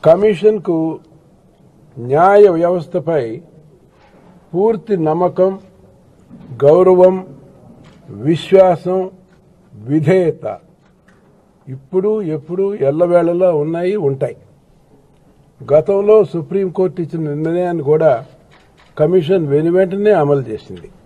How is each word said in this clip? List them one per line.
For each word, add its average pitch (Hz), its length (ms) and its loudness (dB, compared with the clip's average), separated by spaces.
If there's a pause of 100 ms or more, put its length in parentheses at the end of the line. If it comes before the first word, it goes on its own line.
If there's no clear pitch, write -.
కమిషన్కు 170 920 2 (1000)
న్యాయ 180 500 4
వ్యవస్థపై 165 920 -2 (1120)
పూర్తి 208 420 -2
నమ్మకం, 180 600 -2 (1040)
గౌరవం, 185 640 4 (840)
విశ్వాసం, 180 1000 0 (640)
విధేయత 147 840 -2 (1080)
ఇప్పుడు, 190 540 -4
ఎప్పుడు, 175 520 -6
ఎల్లవేళలా 175 760 0
ఉన్నాయి, 170 440 -4
ఉంటాయి. 139 400 -4 (1400)
గతంలో 202 500 4
సుప్రీంకోర్టు 180 800 -4
ఇచ్చిన 156 320 -6
నిర్ణయాన్ని 170 480 -4
కూడా 147 420 2 (760)
కమిషన్ 165 480 0
వెనువెంటనే 180 640 0
అమలు 143 300 2
చేసింది. 104 500 -14 (160)